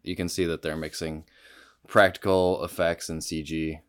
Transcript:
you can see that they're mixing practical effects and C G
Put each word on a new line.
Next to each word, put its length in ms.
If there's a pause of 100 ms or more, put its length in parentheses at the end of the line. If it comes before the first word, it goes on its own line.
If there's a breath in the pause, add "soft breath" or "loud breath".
you 120
can 140
see 160
that 160
they're 160
mixing 480 (640 loud breath)
practical 760
effects 460
and 140
C 200
G 460